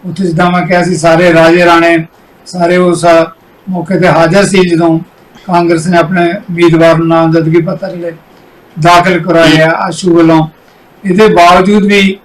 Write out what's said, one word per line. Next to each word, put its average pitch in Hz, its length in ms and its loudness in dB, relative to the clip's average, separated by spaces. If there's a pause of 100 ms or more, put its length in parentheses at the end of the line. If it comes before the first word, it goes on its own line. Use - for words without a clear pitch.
ਉੱਥੇ 185 200 -8
ਜਿੱਦਾਂ 175 280 -2
ਮੈਂ 175 160 -2
ਕਿਹਾ 180 160 0
ਸੀ, 180 120 -2
ਸਾਰੇ 170 380 2
ਰਾਜੇ 165 320 2
ਰਾਣੇ 170 320 2 (500)
ਸਾਰੇ 180 300 -2
ਉਸ 175 280 0 (640)
ਮੌਕੇ 180 320 -4
ਤੇ 180 80 0
ਹਾਜ਼ਰ 165 380 0
ਸੀ 185 240 0
ਜਦੋਂ 165 280 0 (500)
ਕਾਂਗਰਸ 170 400 -2
ਨੇ 175 100 0
ਆਪਣੇ 175 260 0 (260)
ਉਮੀਦਵਾਰ 165 480 2
ਨੂੰ 165 100 -2
ਨਾਮਜ਼ਦਗੀ 165 540 0
ਪੱਤਰ 170 340 -8
ਜਿਹੜੇ 170 180 -10 (600)
ਦਾਖਲ 175 440 0
ਕਰਵਾਏ 160 420 2
ਆ 160 80 0 (120)
ਆਸ਼ੂ 170 340 -2
ਵੱਲੋਂ। 160 320 2 (560)
ਇਹਦੇ 202 240 2
ਬਾਵਜੂਦ 185 580 2
ਵੀ 196 400 0